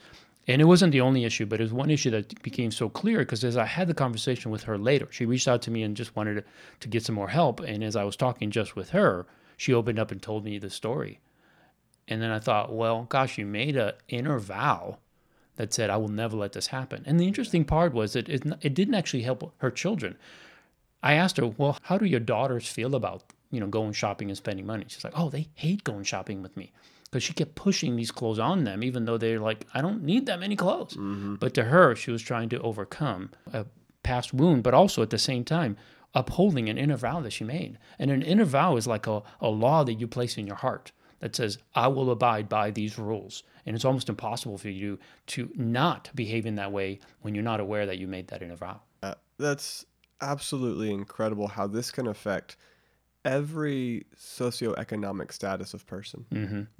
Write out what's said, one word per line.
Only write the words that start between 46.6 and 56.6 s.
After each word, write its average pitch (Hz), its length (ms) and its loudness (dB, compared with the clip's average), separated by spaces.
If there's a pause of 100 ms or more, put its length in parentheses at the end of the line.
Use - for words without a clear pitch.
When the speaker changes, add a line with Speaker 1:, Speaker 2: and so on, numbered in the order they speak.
Speaker 1:
way 98 280 -4 (220)
when 107 140 -6
you're 104 80 -2
not 110 180 0
aware 104 240 -2
that 95 140 -4
you 92 80 -8
made 92 220 -8
that 95 120 -12
inner 87 160 -12
vow. 92 240 -12 (200)
Speaker 2:
Uh, 190 120 -8 (240)
that's 143 480 -4 (340)
absolutely 127 720 -4
incredible 104 560 -4
how 104 200 -4
this 113 240 -6
can 123 160 -6
affect 104 500 -6 (680)
every 139 800 -2 (120)
socioeconomic 107 1120 -4
status 95 420 -6
of 101 140 -16
person. 101 460 -14
Speaker 1:
Mm-hmm. 104 280 -4 (180)